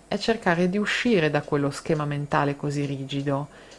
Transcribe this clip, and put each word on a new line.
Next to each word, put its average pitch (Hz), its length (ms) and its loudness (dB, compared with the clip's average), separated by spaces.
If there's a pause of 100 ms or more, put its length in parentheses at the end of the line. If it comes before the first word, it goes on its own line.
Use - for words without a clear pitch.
è 202 100 -4
cercare 185 520 2
di 185 80 0
uscire 202 520 2
da 147 120 0
quello 143 280 0
schema 151 360 -2
mentale 143 500 0
così 143 300 -4
rigido 139 920 -4